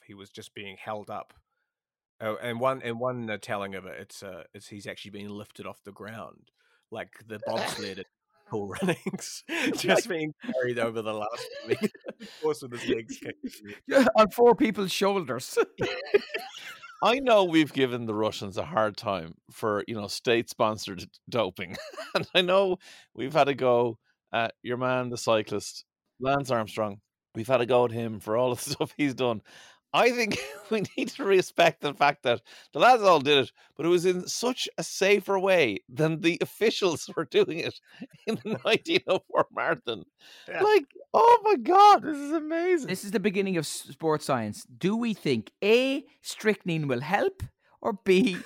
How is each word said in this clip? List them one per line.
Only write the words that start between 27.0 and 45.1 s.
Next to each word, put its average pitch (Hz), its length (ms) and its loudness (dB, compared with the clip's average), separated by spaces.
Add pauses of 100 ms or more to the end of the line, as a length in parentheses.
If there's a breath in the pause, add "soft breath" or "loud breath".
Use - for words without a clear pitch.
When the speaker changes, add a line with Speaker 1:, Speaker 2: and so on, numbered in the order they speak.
Speaker 2:
We've 110 120 -8
had 127 140 4
a 120 60 -2
go 123 180 4
at 113 60 -2
him 113 280 -6
for 107 160 -4
all 127 200 2
the - 60 -8
<laughs> - 100 -8
stuff - 260 -8
he's 143 160 0
done. 117 280 -2 (520 soft breath)
I 202 160 4
think 233 300 -2 (140)
<laughs> - 180 -12
we 190 140 -2 (120)
need - 120 -4
to - 140 -10
respect 175 580 2
the 143 120 -4
fact 143 300 0
that 120 180 0 (320 loud breath)
the 143 60 -4
lads 226 240 6
all 180 160 8
did 143 260 4
it, - 60 -12 (260 soft breath)
but 147 80 -4
it 170 40 2
was 175 180 4
in 180 200 0
such - 400 -4 (120)
a 170 40 -4
safer 196 540 2
way 180 500 2
than 156 340 0
the 170 180 2
<laughs> - 20 -2
officials - 760 -2
were 160 100 -2
doing 175 340 0
it 120 200 -8 (460 loud breath)
in - 180 -4
the 214 180 -6
<laughs> - 40 -6
nineteen 185 420 0
oh 185 120 2 (100)
four - 160 2 (100)
marathon. 117 480 -4 (440 loud breath)
Speaker 1:
Yeah. - 160 -2
Speaker 2:
Like, 415 220 4 (280)
oh 466 300 8
my 415 140 4
God, 370 440 8
this 302 160 -6
is 285 140 -8
amazing. 330 560 0
Speaker 3:
This 185 160 -4
is 202 80 -12
the 214 80 2
beginning 190 380 0
of 151 80 0
s-, - 260 -10
sports 151 340 -2
science. 113 380 -2
Do 170 320 -2
we 226 180 -2